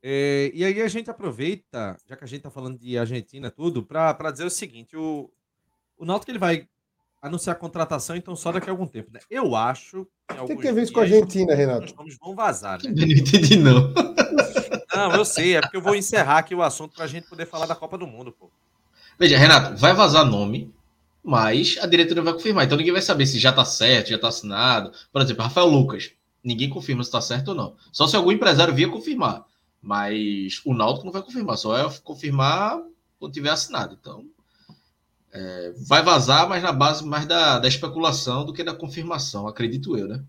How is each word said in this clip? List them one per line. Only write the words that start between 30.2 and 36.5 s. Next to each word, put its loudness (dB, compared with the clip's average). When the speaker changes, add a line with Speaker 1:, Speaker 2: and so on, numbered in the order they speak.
Speaker 3:
o 0
Náutico 0
não -10
vai -6
confirmar, -6
só -4
vai -2
confirmar -2
quando -14
tiver -4
assinado. -6
Então, -20
é, -12
vai 4
vazar, 4
mas -2